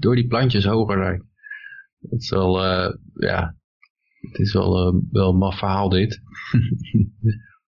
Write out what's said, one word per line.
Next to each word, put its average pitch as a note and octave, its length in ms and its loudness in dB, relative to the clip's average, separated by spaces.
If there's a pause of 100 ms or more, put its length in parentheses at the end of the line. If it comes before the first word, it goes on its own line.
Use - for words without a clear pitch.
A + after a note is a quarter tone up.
door B2+ 140 4
die B2 120 2
plantjes A#2 380 2
hoger G2+ 400 2
zijn." F#2+ 180 -4 (760)
Dat - 220 -8
is - 100 -10
wel, F#2 340 0
eh, F#2 300 0 (200)
ja, F2 420 -2 (640)
het - 180 -12
is G2 140 0
wel, F#2 340 2
eh, F2+ 80 2 (160)
wel F#2+ 200 2
een F#2 80 4
maf F#2+ 200 0
verhaal G2 300 0
dit. F#2+ 320 0 (320)
<laughs> - 640 0 (600)